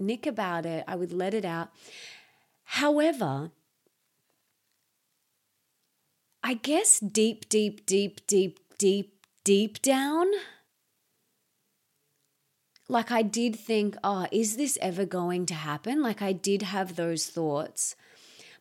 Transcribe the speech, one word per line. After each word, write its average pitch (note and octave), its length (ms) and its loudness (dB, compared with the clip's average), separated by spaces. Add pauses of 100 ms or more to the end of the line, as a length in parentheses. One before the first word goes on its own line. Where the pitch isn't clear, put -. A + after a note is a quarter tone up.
Nick G#3+ 260 -4
about F#3 400 -2
it. E3 220 -4
I F#3+ 80 -6
would F3 160 -4
let F#3 200 -2
it G#3+ 120 -2
out. E3 260 -6 (920)
However, C4+ 880 2 (3000)
I B3+ 120 -2
guess D4+ 440 2
deep, A3 500 0
deep, G#3+ 380 0
deep, G3+ 400 -2
deep, F#3+ 320 2 (200)
deep, G3 480 0 (180)
deep G#3 360 4
down, C#4 460 2 (2500)
like, A#3 240 0
I A3+ 100 4
did A3+ 340 0
think, G#3 460 0
"Oh, F#3+ 300 0
is A3 240 2
this C#4 260 0
ever F#3 220 0
going F3+ 420 -2
to E3+ 80 -4
happen?" D3+ 480 -2
Like, A3+ 180 -2
I G3 120 0
did G3+ 300 0
have F#3 340 -4
those E3+ 320 -2
thoughts. D#3 680 -2 (680)